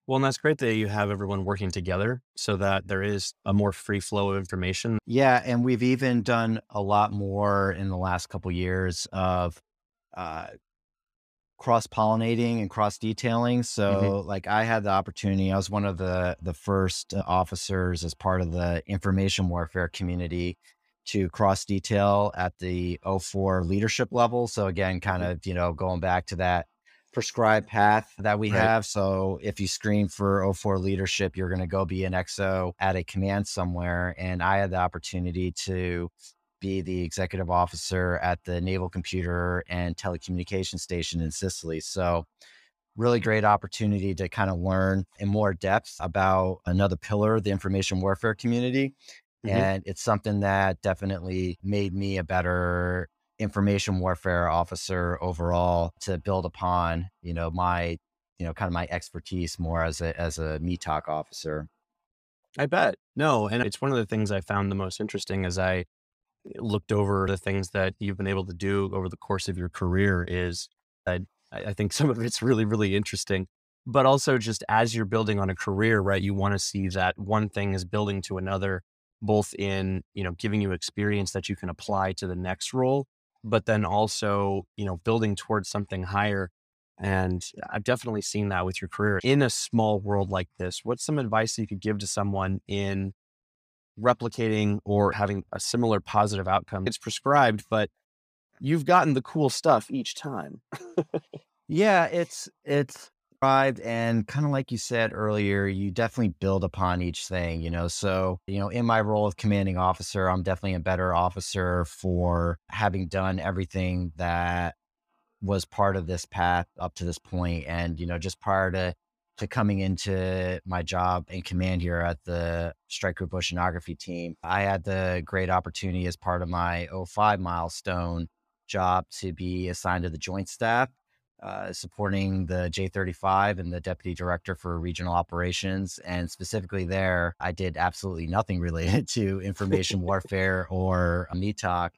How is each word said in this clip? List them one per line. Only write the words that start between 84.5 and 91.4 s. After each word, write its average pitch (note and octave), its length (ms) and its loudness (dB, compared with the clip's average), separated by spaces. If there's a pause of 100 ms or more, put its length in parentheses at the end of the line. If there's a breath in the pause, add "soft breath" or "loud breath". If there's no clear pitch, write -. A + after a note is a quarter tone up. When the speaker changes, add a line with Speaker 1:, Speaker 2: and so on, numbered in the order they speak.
Speaker 1:
you G#2 80 -6
know, F#2 140 -4
building A2 360 0
towards G2+ 360 -2
something G2 340 -4
higher. G2 460 0 (500)
And F#2 420 0 (280)
I've G#2 160 -6
definitely A#2 360 0
seen G2+ 280 -2
that F2+ 160 0
with F#2+ 160 -4
your F2 80 -8
career G2+ 340 0
in C#3 180 4
a B2 80 4
small G#2+ 520 0
world G2+ 280 0
like F#2 280 -2
this. F2+ 260 -6
What's A#2 220 -4
some D3+ 120 0
advice A2 400 0